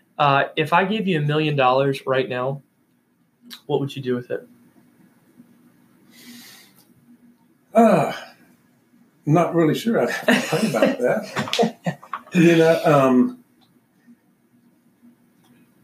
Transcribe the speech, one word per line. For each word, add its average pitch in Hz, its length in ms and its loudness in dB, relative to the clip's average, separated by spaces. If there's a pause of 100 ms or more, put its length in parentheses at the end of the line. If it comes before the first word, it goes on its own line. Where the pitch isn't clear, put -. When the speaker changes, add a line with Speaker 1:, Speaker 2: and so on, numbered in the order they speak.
(180)
Speaker 1:
Uh, 139 280 2 (100)
if 156 180 -2
I 185 120 2
gave 196 220 -4
you 180 120 0
a - 20 -2
million 147 360 -2
dollars 135 480 0
right 131 220 -2
now, 127 340 -6 (1040)
what 147 160 -2
would 139 140 -8
you 135 60 -10
do 123 140 -4
with 120 160 -10
it? - 140 -8 (3250)
Speaker 2:
Uh, 196 400 4 (1120)
not 165 300 2
really 165 200 2
sure. 220 260 -2
I'd 120 80 0
have - 160 -8 (240)
to 160 80 -2
think 214 180 -2
about - 240 0
that. - 1040 -4
Speaker 1:
<laughs> - 60 -20 (260)
Speaker 2:
You 170 200 4
know, 160 280 4
um, 131 600 2 (2500)